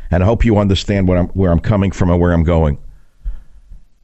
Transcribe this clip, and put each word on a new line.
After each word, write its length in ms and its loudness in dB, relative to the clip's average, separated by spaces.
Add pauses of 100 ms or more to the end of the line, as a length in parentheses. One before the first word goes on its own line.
(120)
and 100 2
I 40 2
hope 180 0
you 140 2
understand 500 0
what 100 2
I'm, 120 0
where 200 0
I'm 120 2
coming 300 0
from 180 -2
and 100 2
where 140 2
I'm 100 2
going. 340 0 (1300)